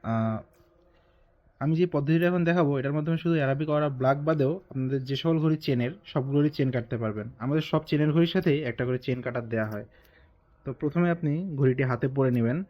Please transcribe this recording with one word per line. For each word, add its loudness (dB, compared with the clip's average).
আহ, -2
আমি 0
যে 2
পদ্ধতিটা 2
এখন 2
দেখাবো, 2
এটার -2
মাধ্যমে 0
শুধু 0
Arabic 0
Aura 0
Black 4
বাদেও 0
আপনাদের -2
যে -4
সকল 2
ঘড়ির 2
চেনের, 0
সবগুলোরই 0
চেন 0
কাটতে -4
পারবেন। -4
আমাদের 0
সব -2
চেনের 2
ঘড়ির 4
সাথেই 0
একটা -4
করে -2
চেন -4
কাটার -6
দেয়া 0
হয়। -8
তো -6
প্রথমে 0
আপনি -2
ঘড়িটি 2
হাতে 0
পরে 2
নেবেন। 2